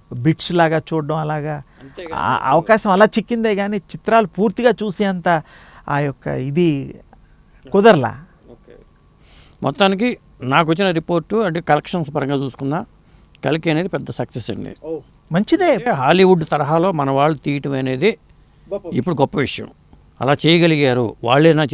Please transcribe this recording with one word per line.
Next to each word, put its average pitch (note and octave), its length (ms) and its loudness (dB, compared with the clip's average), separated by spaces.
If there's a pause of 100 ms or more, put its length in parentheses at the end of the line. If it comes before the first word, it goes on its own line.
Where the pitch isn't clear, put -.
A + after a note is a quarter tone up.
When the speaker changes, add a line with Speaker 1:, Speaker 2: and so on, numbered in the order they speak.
(180)
Speaker 1:
బిట్స్ D#3+ 340 -2
లాగా E3 260 2
చూడడం D#3 380 -4
అలాగా D3+ 460 -6 (200)
Speaker 2:
అంతేగా. D#3+ 340 -14
Speaker 1:
ఆ A#2 340 0
అవకాశం F#3 400 2
అలా G3 140 6
చిక్కిందే A3 500 0
కానీ G3+ 220 -4
చిత్రాలు A3 500 0
పూర్తిగా A3+ 440 0
చూసేంత F#3 720 -2 (460)
ఆ C#3+ 100 -2
యొక్క C#3+ 300 -6
ఇది C#3+ 680 -2 (760)
కుదరలా. D3 480 4 (300)
Speaker 2:
ఓకే. - 220 -20 (920)
మొత్తానికి G3 560 0 (240)
నాకు D3+ 280 2
వచ్చిన F#3 200 2
రిపోర్టు E3 460 -2
అంటే F3 240 -2
కలెక్షన్స్ D3 540 -2
పరంగా C#3 200 -2
చూసుకున్నా C#3 500 -4 (600)
కల్కి D#3+ 260 -2
అనేది E3 180 -2
పెద్ద C3+ 220 -8
సక్సెస్ - 400 -8
అండి. G#2 500 -10 (320)
Speaker 1:
మంచిదే. E4 400 2
Speaker 2:
అంటే A#3+ 180 -2
హాలీవుడ్ E3+ 600 4
తరహాలో D#3+ 420 0
మన C#3 180 -2
వాళ్ళు C#3+ 280 2
తీయటం C#3+ 340 -6
అనేది C3 460 -2 (540)
Speaker 1:
గొప్ప G3 220 -8
Speaker 2:
ఇప్పుడు C#3 200 -2
గొప్ప C3+ 240 0
విషయం. A2 300 -4 (520)
అలా C3 160 2 (100)
చేయగలిగారు, D3 760 2
వాళ్ళేనా D3+ 500 4